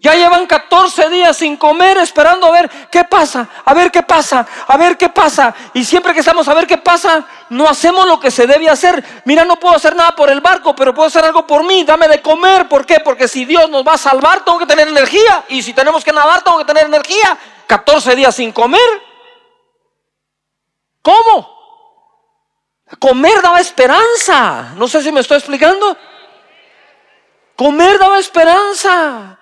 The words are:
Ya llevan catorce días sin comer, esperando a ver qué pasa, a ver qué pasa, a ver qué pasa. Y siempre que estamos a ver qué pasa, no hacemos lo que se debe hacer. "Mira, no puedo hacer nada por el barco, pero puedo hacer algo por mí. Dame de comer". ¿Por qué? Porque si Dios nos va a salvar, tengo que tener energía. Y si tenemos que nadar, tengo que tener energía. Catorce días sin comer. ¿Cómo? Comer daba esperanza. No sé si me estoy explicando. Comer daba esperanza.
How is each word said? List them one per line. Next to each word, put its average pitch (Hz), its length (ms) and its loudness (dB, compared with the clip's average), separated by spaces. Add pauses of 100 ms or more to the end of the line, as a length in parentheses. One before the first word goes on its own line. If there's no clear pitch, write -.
Ya 302 100 2
llevan 349 320 0
catorce 349 640 0
días 349 300 2
sin 294 180 -6
comer, 330 400 2
esperando 339 520 0
a - 20 4
ver 339 200 2 (200)
qué 349 140 0
pasa, 285 440 -2 (160)
a 269 80 2
ver 349 180 2
qué 339 120 0
pasa, 285 440 -2 (220)
a 269 80 2
ver 349 220 0
qué 359 100 0
pasa. 277 460 0 (180)
Y 254 100 -4
siempre 359 300 -2
que 330 80 -2
estamos 320 260 0
a 285 60 0
ver 320 140 0
qué 330 100 -2
pasa, 339 500 -2 (220)
no 254 180 -2
hacemos 349 400 0
lo 320 140 0
que 277 100 -2
se 240 160 0
debe 311 220 2
hacer. 320 340 0 (220)
"Mira, 311 220 0
no 359 120 -2
puedo 349 160 2
hacer 320 220 0
nada 339 180 0
por 294 140 0
el 277 140 -2
barco, 339 340 0
pero 262 160 -2
puedo 311 160 0
hacer 320 160 0
algo 320 220 0
por 302 180 0
mí. 370 200 0
Dame 311 220 2
de 302 140 2
comer". 359 480 0
¿Por 277 160 0
qué? 311 160 2
Porque 262 280 -4
si 254 180 -8
Dios 320 240 2
nos 277 120 -4
va 302 120 0
a - 20 -2
salvar, 285 480 0
tengo 339 140 0
que 349 80 -6
tener 302 220 0
energía. 320 600 0
Y 262 140 -8
si 214 100 -14
tenemos 294 320 -2
que 302 80 -2
nadar, 311 300 0
tengo 339 160 0
que 302 80 -6
tener 311 180 2
energía. 320 540 -2 (280)
Catorce 254 480 0
días 262 200 0
sin 226 180 -8
comer. 403 500 0 (2000)
¿Cómo? 415 480 2 (1500)
Comer 277 420 0
daba 349 180 2
esperanza. 277 1160 -2
No 220 100 -4
sé 294 160 -4
si 294 80 -6
me 294 100 -2
estoy 285 180 0
explicando. 339 580 -2 (1600)
Comer 330 420 0
daba 392 200 2
esperanza. 339 1200 -2